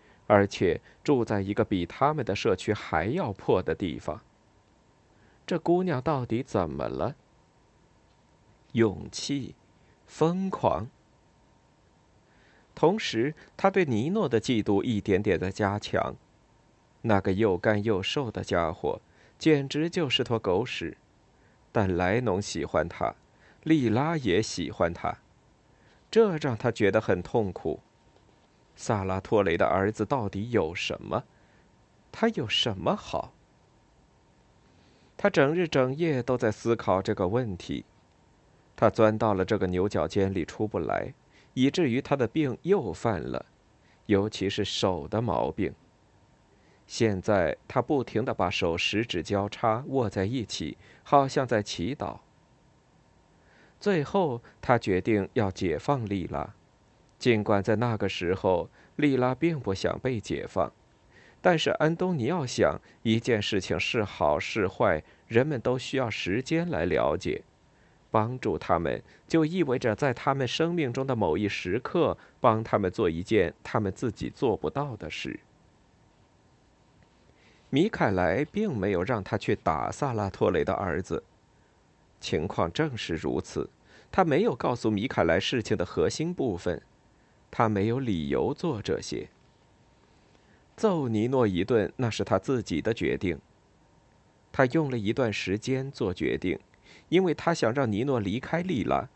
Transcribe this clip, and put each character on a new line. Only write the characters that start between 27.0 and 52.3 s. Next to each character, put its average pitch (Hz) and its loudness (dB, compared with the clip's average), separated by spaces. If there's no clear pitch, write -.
痛 104 -2
苦。 - -6
萨 104 -2
拉 95 -2
托 104 2
雷 85 2
的 98 4
儿 95 2
子 107 -2
到 127 -2
底 101 -6
有 87 0
什 - -6
么？ 67 -4
他 226 0
有 156 -4
什 - 0
么 165 0
好？ - -8
他 202 2
整 151 6
日 175 0
整 131 2
夜 151 0
都 127 0
在 117 4
思 113 0
考 95 2
这 107 0
个 95 0
问 104 -2
题。 71 -8
他 113 4
钻 110 4
到 107 2
了 92 2
这 101 0
个 95 0
牛 90 2
角 85 0
尖 98 0
里 90 -2
出 - -4
不 104 -4
来， 50 -4
以 131 4
至 165 2
于 120 0
他 143 -2
的 127 2
病 135 -2
又 165 0
犯 95 -2
了， 62 -8
尤 101 4
其 98 -2
是 101 -2
手 90 -2
的 104 0
毛 71 0
病。 92 -4
现 104 0
在 92 2
他 131 0
不 135 0
停 113 -2
地 127 -4
把 92 0
手 85 0
十 101 0
指 90 -6
交 101 -2
叉 113 -2
握 131 0
在 95 -2
一 120 -4
起， - -8
好 139 4
像 135 0
在 110 0
祈 104 -4
祷。 90 -8